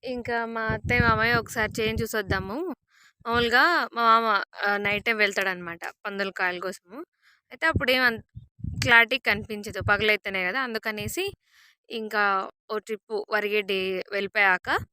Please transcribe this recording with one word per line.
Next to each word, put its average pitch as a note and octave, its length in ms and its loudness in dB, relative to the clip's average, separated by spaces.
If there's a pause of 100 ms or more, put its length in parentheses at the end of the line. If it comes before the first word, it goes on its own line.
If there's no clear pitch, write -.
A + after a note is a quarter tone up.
ఇంకా A#3+ 420 -4
మా A3+ 160 -6
అత్తయ్య A3 400 0
మామయ్య A3+ 320 2
ఒకసారి A3 460 -2
చేను A3 220 -2
చూసొద్దాము. G#3+ 720 -4 (520)
మామూలుగా A#3+ 680 4
మా A3+ 260 6
మామ, A3 220 2 (260)
ఆ, G3+ 100 2
నైట్ G3+ 280 -2
టైమ్ A#3 120 2
వెళ్తాడనమాట F#3+ 640 0 (260)
పందుల G3 240 -4
కాయల F3+ 300 -2
కోసము. F#3 380 -10 (460)
అయితే - 240 -4
అప్పుడేం C4 360 2
అంత A3+ 200 2 (600)
క్లారిటీ A#3 340 6
కనిపించదు, G#3 600 -4 (100)
పగలైతేనే G3+ 580 0
కదా, G#3 120 -4
అందుకనేసి A3+ 760 -6 (560)
ఇంకా G#3 600 0 (220)
ఓ G#3+ 60 -4
ట్రిప్ G#3+ 540 -6
వరిగడ్డి G3 800 -2
వెళ్ళిపోయాక G3+ 680 2 (140)